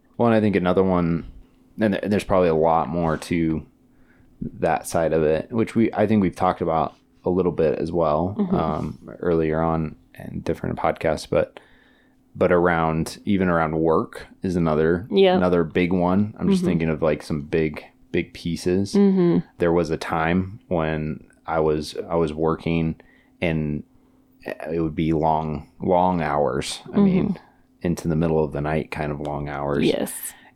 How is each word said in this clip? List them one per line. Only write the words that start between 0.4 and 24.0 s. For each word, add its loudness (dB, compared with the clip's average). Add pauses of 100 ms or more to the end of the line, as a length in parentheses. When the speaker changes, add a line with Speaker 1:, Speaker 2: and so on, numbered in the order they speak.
Speaker 1:
another 4
one, 2 (500)
and 2
th-, -2
there's 2
probably 4
a 2
lot 4
more 0
to -2 (760)
that -4
side 0
of 2
it, 0
which -2
we, 2
I 2
think 4
we've 0
talked 0
about 0 (300)
a 0
little 2
bit 2
as -4
well, 0
Speaker 2:
Mm-hmm. -2
Speaker 1:
um, -4 (100)
earlier 0
on -2 (220)
in -10
different -4
podcasts, -2
but, 0 (760)
but 2
around, 2
even 2
around 0
work 0 (160)
is -2
another, 2
Speaker 2:
Yeah. 4
Speaker 1:
another 2
big 0
one. 0
I'm -2
just 2
Speaker 2:
Mm-hmm. -2
Speaker 1:
thinking 0
of, -4
like, 0
some -6
big, -2 (280)
big -4
pieces. -2
Speaker 2:
Mm-hmm. 4 (180)
Speaker 1:
There 2
was 2
a -2
time -2
when -4 (180)
I -2
was, -2 (140)
I -2
was 0
working -2 (460)
and -2 (880)